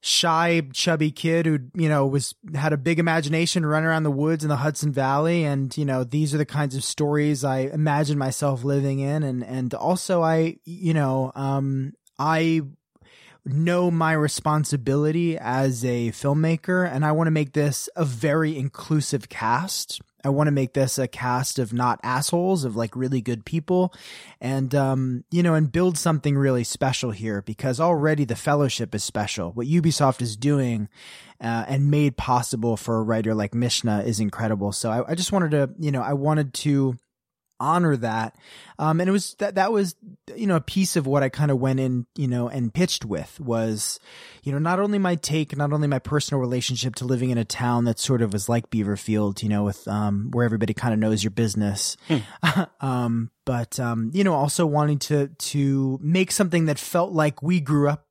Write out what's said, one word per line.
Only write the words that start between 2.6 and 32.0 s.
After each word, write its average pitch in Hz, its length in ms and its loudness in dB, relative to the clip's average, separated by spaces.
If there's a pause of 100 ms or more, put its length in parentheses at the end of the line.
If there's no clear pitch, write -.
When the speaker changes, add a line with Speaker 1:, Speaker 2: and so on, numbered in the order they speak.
Speaker 1:
a - 40 0
big 156 220 0
imagination, 165 640 2
run 151 180 2
around 160 200 2
the 151 80 2
woods 151 320 0
in 151 60 0
the 147 80 2
Hudson 147 340 0
Valley. 147 520 2
And, 139 340 0
you 151 80 0
know, 131 180 0
these 143 300 0
are 156 60 0
the 147 60 2
kinds 143 300 -2
of 135 80 -4
stories 147 600 0
I 131 160 0
imagine 147 580 0
myself 135 460 -2
living 139 360 0
in. 143 240 -2
And, 127 200 -4
and 127 300 -4
also 180 500 0
I, 160 420 2
you 170 280 -2
know, 131 420 0
um, 135 580 -2 (240)
I 160 440 2 (840)
know 170 460 2
my 160 220 2
responsibility 151 1200 0
as 127 480 0
a 120 260 0
filmmaker, 160 800 0
and 143 140 0
I 151 60 2
wanna 160 200 2
make 151 220 0
this 147 420 0
a 170 100 0
very 147 520 0
inclusive 139 720 -2
cast." - 720 -4 (220)
I 139 60 0
wanna 147 220 2
make 135 240 0
this 135 240 0
a 127 80 0
cast 123 500 -4
of 117 160 -2
not 120 300 0
assholes, 165 600 0
of, 117 120 -4
like, 113 200 -4
really 127 260 -2
good 113 220 -4
people, 180 480 0 (480)
and, 135 360 -2
um, 131 560 0
you 170 100 2
know, 170 140 4
and 156 160 2
build 175 260 2
something 147 400 0
really 131 260 2
special 131 460 -2
here, 104 320 -4
because 127 380 -4
already 156 460 2
the 117 100 -4
Fellowship 143 580 0
is 104 100 -2
special. 95 500 -4
What 117 120 -4
Ubisoft 147 560 2
is 107 160 -4
doing, 123 520 0 (540)
uh, 113 240 -2
and 139 220 2
made 147 280 2